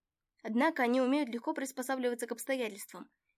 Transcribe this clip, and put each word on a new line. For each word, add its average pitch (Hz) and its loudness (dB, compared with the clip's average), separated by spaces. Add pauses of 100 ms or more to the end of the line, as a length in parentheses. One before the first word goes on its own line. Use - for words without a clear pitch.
(420)
Однако 269 2
они 247 4
умеют 262 2
легко 233 -4
приспосабливаться 254 -2
к - -4
обстоятельствам, 226 -6 (280)